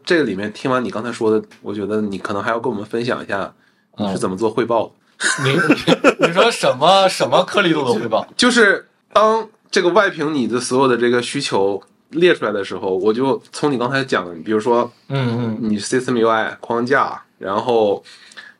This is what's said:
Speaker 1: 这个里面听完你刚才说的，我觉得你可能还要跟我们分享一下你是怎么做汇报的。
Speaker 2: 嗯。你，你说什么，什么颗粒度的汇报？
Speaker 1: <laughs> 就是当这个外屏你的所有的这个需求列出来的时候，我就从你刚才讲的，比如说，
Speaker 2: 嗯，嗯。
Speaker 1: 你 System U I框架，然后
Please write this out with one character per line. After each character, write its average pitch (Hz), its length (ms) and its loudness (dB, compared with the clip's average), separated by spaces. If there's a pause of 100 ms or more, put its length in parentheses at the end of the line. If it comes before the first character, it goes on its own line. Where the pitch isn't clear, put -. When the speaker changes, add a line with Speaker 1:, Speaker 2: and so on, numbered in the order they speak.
Speaker 1:
这 175 140 2
个 147 40 2
里 104 120 -4
面 104 180 -8
听 - 160 -6
完 127 140 0
你 101 80 -6
刚 107 120 -8
才 120 80 -8
说 113 200 0
的， 107 120 0 (200)
我 104 100 -10
觉 101 140 -6
得 107 120 -2
你 101 200 -4
可 107 140 -8
能 101 80 -4
还 113 100 -2
要 117 80 -2
跟 123 120 -4
我 - 40 -4
们 101 100 -8
分 117 180 -6
享 107 200 -4
一 - 40 -18
下 95 240 -6 (460)
你 104 140 -4
是 92 80 -4
怎 101 100 -2
么 92 80 -6
做 110 120 0
汇 113 140 0
报 113 220 0
的。 - 60 -14 (480)
Speaker 2:
嗯。 139 60 -2
你， - 840 2
你 170 60 -2
说 208 180 4
什 143 260 0
么， 190 300 4
什 160 200 -2
么 156 160 2
颗 185 180 -2
粒 170 120 2
度 151 100 -2
的 120 160 0
汇 117 80 -4
报？ 107 220 -2
Speaker 1:
<laughs> - 80 -20
就 247 140 4
是 208 380 4 (220)
当 220 360 2 (240)
这 196 100 2
个 175 80 2
外 196 220 4
屏 151 220 -4
你 123 140 0
的 117 120 -2
所 127 200 0
有 135 80 4
的 120 100 2
这 120 120 2
个 123 120 2
需 131 180 -6
求 101 400 0 (300)
列 170 240 4
出 - 120 -8
来 104 60 -2
的 101 120 -4
时 95 120 -10
候， 95 220 -6
我 104 160 2
就 123 260 0 (120)
从 147 200 -2
你 127 60 -2
刚 123 140 -2
才 135 120 -2
讲 113 220 -2
的， 87 80 -12 (100)
比 107 80 -4
如 107 80 2
说， 120 320 0 (180)
Speaker 2:
嗯， 127 280 -2
嗯。 113 240 -4
Speaker 1:
你 107 180 -2
System 127 380 -2
U 110 100 4
I 110 320 0
框 117 240 -4
架， 123 380 0 (160)
然 98 180 -6
后 113 480 2 (560)